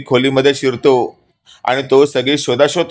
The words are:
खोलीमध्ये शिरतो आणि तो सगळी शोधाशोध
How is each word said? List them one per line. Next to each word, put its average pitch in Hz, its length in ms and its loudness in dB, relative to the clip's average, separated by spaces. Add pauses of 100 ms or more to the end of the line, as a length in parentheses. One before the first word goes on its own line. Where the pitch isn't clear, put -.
खोलीमध्ये 135 480 2
शिरतो 131 420 0 (720)
आणि 131 160 -2 (100)
तो 135 140 4
सगळी 139 320 -4
शोधाशोध 143 540 -2